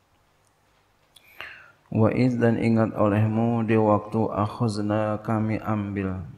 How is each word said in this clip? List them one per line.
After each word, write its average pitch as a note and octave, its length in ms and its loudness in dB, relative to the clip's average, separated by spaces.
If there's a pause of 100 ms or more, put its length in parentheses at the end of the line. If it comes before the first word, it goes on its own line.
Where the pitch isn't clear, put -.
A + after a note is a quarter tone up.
(1900)
Wa A2 240 2
idh, B2 240 2
dan A#2 240 2
ingat A2 320 2
olehmu A2 720 2
di A2 160 2
waktu G#2+ 480 2
akhuzna, G#2+ 960 -2
kami A2 320 -2
ambil G2+ 640 -4 (180)